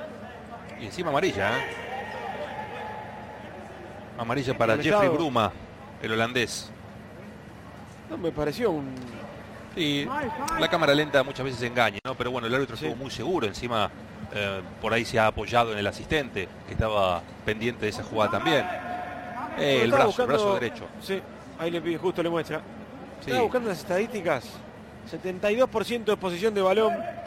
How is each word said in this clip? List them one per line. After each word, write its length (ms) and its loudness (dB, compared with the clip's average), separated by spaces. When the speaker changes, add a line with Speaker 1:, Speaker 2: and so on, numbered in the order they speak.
Speaker 1:
Y 80 -8
encima 240 -4
amarilla, 480 2
¿eh? 40 -2
Amarilla 380 0
para 180 6
Speaker 2:
Amonestado. 280 6
Speaker 1:
Jeffrey 140 6
Bruma, 360 4
el 100 -2
holandés. 580 0
Speaker 2:
No, 80 -8
me 160 0
pareció 380 2
un 240 -2
Speaker 1:
Sí, 340 0
la 100 4
cámara 260 6
lenta 280 6
muchas 220 -2
veces 180 -4
engaña, 420 2
¿no? 120 -2
Pero 160 0
bueno, 160 0
el 60 2
árbitro 220 0
Speaker 2:
Sí. 100 -4
Speaker 1:
estuvo 160 -4
muy 80 -6
seguro. 360 0
Encima, 420 2
eh, 300 -2
por 120 2
ahí 120 4
se 160 0
ha 80 8
apoyado 440 4
en 60 -2
el 80 2
asistente, 640 -2
que 60 -10
estaba 500 4
pendiente 400 0
de 40 2
esa 120 -6
jugada 300 2
también. 340 4
Eh, 200 4
Speaker 2:
Bueno, 60 6
Speaker 1:
el 0 -
Speaker 2:
estaba 200 6
Speaker 1:
brazo, 180 2
el 60 2
brazo 160 4
Speaker 2:
buscando 100 4
Speaker 1:
derecho. 340 -2
Speaker 2:
Sí, 220 -4
ahí 100 -2
le 100 -2
pide, 180 -2
justo 240 0
le 80 2
muestra. 280 0
Speaker 1:
Sí. 60 -10
Speaker 2:
Estaba 160 4
buscando 260 2
las 100 -2
estadísticas. 680 0
Setenta 440 0
y 40 2
dos 120 6
por 160 0
ciento 260 0
de 60 6
posesión 360 0
de 100 2
balón 340 6